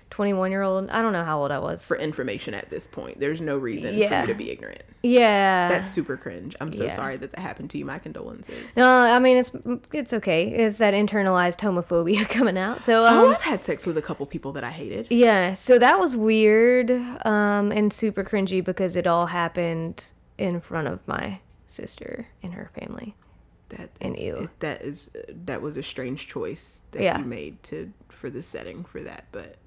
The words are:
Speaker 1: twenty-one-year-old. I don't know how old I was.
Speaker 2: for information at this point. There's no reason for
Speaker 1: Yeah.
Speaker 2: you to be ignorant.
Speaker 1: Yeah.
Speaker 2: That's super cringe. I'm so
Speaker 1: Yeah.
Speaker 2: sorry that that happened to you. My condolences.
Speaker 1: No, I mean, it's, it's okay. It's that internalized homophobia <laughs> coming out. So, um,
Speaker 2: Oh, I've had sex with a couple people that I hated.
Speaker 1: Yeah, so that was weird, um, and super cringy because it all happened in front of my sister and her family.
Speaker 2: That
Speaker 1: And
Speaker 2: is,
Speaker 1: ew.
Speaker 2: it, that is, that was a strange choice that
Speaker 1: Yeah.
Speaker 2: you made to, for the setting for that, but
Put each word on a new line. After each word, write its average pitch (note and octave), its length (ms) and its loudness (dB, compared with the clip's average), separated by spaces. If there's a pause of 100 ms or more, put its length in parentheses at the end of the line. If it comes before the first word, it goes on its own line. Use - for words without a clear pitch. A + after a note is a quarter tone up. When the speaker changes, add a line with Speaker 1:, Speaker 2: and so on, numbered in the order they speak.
Speaker 1:
twenty-one-year-old. F#3+ 800 -2
I A3+ 120 -2
don't A3+ 120 0
know E3+ 100 -2
how D#3 180 -2
old C#3+ 100 -2
I C#3 80 -2
was. E3 260 -6
Speaker 2:
for - 120 -2
information B2+ 560 -6
at - 160 -10
this - 180 -8
point. - 320 -14
There's D#3 220 -2
no D3 160 -2
reason A2+ 380 -4
for G#3+ 40 0
Speaker 1:
Yeah. G3+ 220 2
Speaker 2:
you E2 60 -2
to - 80 0
be A#1 160 -10
ignorant. - 320 -14 (180)
Speaker 1:
Yeah. G3+ 680 4
Speaker 2:
That's F#3 200 0
super C#3+ 280 -4
cringe. F#2 440 -12
I'm D#3 100 -8
so A2+ 140 -4
Speaker 1:
Yeah. - 100 -4
Speaker 2:
sorry C3+ 220 -6
that - 140 -12
that - 80 -12
happened - 320 -10
to C#3+ 80 -8
you. D3 60 -8
My C#3 140 -10
condolences. - 800 -12
Speaker 1:
No, B3+ 100 8
I B3 320 8
mean, B3+ 180 8
it's, B3 140 2 (400)
it's C#4+ 220 -6
okay. F#3 360 0
It's A3 280 0
that G#3 160 4
internalized F#3+ 680 2
homophobia F3+ 720 0
<laughs> - 0 -
coming G#3+ 280 2
out. F#3+ 260 -4
So, A3+ 220 6
um, A#3 120 8
Speaker 2:
Oh, B4 140 10
I've E5 100 0
had - 240 -2
sex D3+ 200 -4
with D#3+ 120 -2
a D3+ 60 -2
couple C#3+ 240 -8
people - 260 -10
that C3+ 100 -8
I A#2+ 80 -8
hated. E3 380 -10
Speaker 1:
Yeah, G#3 460 4
so B3 240 6
that D4 200 6
was D4 160 0
weird, A3 720 4 (360)
um, G#3 480 2
and G#3 180 2
super G#3 320 -2
cringy F#3+ 400 -2
because F3+ 320 -2
it F3+ 120 0
all E3+ 200 2
happened E3+ 840 -4 (260)
in F3 240 -2
front D#3 260 -6
of - 200 -8
my - 320 -8 (280)
sister - 600 -14 (160)
and F3 100 -12
her - 160 -16 (100)
family. - 360 -14 (540)
Speaker 2:
That - 200 -18 (100)
Speaker 1:
And - 160 -8
Speaker 2:
is, - 100 -10
Speaker 1:
ew. - 100 -6
Speaker 2:
it, - 240 -12
that D3+ 240 -8
is, - 260 -12 (180)
that C#3 340 -10
was D3+ 140 -10
a - 80 -10
strange B2+ 440 -10
choice - 640 -10
that - 100 -6
Speaker 1:
Yeah. F#3 160 0
Speaker 2:
you C#3+ 80 -6
made F#2+ 380 -12
to, D#3 280 -14 (180)
for - 200 -14
the D#3+ 140 -12
setting - 420 -12
for - 160 -16
that, - 320 -16
but - 220 -16 (120)